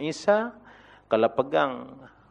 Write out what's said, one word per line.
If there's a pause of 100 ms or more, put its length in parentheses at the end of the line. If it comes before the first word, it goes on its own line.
Isa, (560)
kalau
pegang (320)